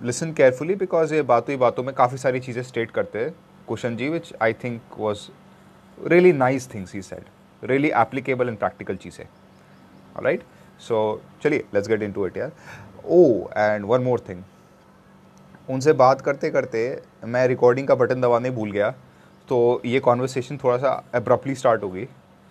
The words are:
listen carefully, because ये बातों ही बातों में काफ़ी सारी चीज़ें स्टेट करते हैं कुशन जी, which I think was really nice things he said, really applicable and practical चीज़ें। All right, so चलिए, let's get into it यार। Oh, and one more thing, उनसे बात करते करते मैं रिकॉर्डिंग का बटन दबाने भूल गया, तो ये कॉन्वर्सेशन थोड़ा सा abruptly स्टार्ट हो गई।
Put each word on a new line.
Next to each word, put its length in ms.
listen 320
carefully, 420
because 320
ये 100
बातों 320
ही 40
बातों 260
में 120
काफ़ी 220
सारी 220
चीज़ें 240
स्टेट 280
करते 280
हैं 160
कुशन 280
जी, 140
which 220
I 100
think 460
was 200
really 280
nice 340
things 220
he 140
said, 200
really 220
applicable 480
and 140
practical 320
चीज़ें। 300
All 80
right, 180
so 320
चलिए, 200
let's 160
get 120
into 260
it 80
यार। 140
Oh, 360
and 360
one 160
more 180
thing, 140
उनसे 240
बात 280
करते 280
करते 520
मैं 220
रिकॉर्डिंग 400
का 80
बटन 260
दबाने 300
भूल 200
गया, 200
तो 360
ये 140
कॉन्वर्सेशन 580
थोड़ा 200
सा 340
abruptly 460
स्टार्ट 260
हो 60
गई। 160